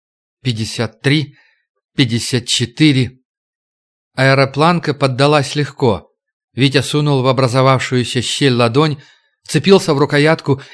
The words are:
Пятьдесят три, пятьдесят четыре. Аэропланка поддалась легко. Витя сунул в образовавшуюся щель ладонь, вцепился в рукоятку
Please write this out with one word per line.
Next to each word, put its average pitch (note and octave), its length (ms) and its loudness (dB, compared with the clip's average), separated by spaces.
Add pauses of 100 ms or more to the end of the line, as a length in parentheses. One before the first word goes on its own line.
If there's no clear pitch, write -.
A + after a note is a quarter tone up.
(440)
Пятьдесят A2+ 580 -6
три, C#3 340 -2 (600)
пятьдесят A#2 500 -2
четыре. C3 760 0 (960)
Аэропланка C#3 760 0
поддалась C#3 640 0
легко. C3+ 540 -2 (440)
Витя C3+ 280 0
сунул D3 400 -2
в B2 60 0
образовавшуюся B2+ 960 0
щель C3 320 -2
ладонь, B2 440 0 (460)
вцепился E3+ 500 2
в C#3 60 0
рукоятку D3 600 0 (120)